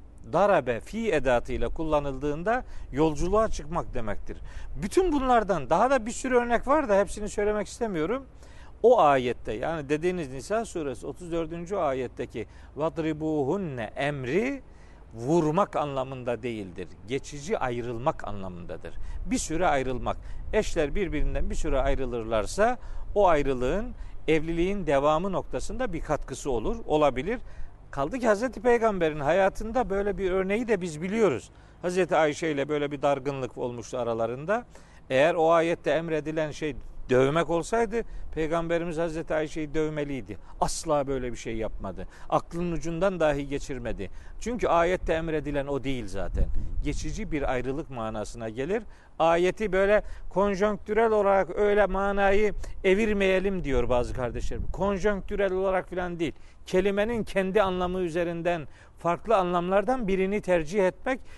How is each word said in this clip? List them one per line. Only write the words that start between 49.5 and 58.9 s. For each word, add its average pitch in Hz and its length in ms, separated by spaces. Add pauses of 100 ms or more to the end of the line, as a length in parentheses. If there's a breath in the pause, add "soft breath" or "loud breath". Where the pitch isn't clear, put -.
böyle 196 320 (260 loud breath)
konjonktürel 208 840
olarak 196 440
öyle 208 300
manayı 196 680 (300 loud breath)
evirmeyelim 190 800
diyor 123 260
bazı 123 240
kardeşlerim. 120 580
Konjonktürel 196 800
olarak 190 360
falan 175 300
değil. 151 140 (320 soft breath)
Kelimenin 202 580
kendi 190 380
anlamı 185 380
üzerinden 170 680 (300 soft breath)